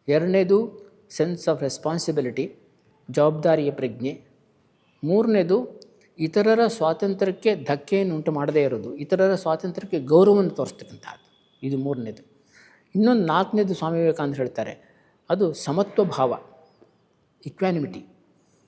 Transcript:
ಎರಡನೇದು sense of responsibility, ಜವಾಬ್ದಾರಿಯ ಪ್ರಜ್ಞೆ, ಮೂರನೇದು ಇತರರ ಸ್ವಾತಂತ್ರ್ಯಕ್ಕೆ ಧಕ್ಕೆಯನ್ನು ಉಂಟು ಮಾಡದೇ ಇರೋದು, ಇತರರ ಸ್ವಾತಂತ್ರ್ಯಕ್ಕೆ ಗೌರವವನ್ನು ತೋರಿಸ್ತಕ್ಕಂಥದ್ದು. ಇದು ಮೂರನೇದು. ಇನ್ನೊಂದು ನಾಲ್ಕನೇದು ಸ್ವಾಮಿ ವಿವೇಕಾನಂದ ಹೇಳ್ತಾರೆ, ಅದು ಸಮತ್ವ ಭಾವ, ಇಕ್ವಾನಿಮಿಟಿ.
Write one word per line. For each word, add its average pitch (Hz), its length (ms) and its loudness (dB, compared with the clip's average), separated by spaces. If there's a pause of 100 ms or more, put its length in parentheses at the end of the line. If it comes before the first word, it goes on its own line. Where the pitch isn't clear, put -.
ಎರಡನೇದು 185 760 2 (360)
sense 170 280 -2
of 156 140 0
responsibility, 143 920 -4 (600)
ಜವಾಬ್ದಾರಿಯ 156 600 2
ಪ್ರಜ್ಞೆ, 131 500 -6 (840)
ಮೂರನೇದು 202 760 0 (380)
ಇತರರ 208 480 2
ಸ್ವಾತಂತ್ರ್ಯಕ್ಕೆ 190 880 0
ಧಕ್ಕೆಯನ್ನು 165 600 -2
ಉಂಟು 156 160 -4
ಮಾಡದೇ 147 320 0
ಇರೋದು, 123 320 -4
ಇತರರ 190 400 0
ಸ್ವಾತಂತ್ರ್ಯಕ್ಕೆ 175 640 -4
ಗೌರವವನ್ನು 185 500 6
ತೋರಿಸ್ತಕ್ಕಂಥದ್ದು. - 1120 -12
ಇದು 135 140 -4
ಮೂರನೇದು. 123 640 -8 (540)
ಇನ್ನೊಂದು 214 300 4
ನಾಲ್ಕನೇದು 185 480 2
ಸ್ವಾಮಿ 165 260 -2
ವಿವೇಕಾನಂದ 156 360 0
ಹೇಳ್ತಾರೆ, - 680 -8 (260)
ಅದು 180 240 0
ಸಮತ್ವ 185 500 -2
ಭಾವ, 131 360 -2 (1040)
ಇಕ್ವಾನಿಮಿಟಿ. 170 600 -4 (640)